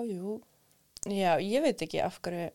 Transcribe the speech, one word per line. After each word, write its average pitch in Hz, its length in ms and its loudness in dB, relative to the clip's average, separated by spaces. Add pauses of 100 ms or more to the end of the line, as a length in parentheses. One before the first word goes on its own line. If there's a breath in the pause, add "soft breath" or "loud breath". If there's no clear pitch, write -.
jú. 208 380 -4 (600)
Já, 196 380 2
ég 214 280 2
veit 247 160 2
ekki 160 160 -4
af 175 240 -2
hverju 170 340 -4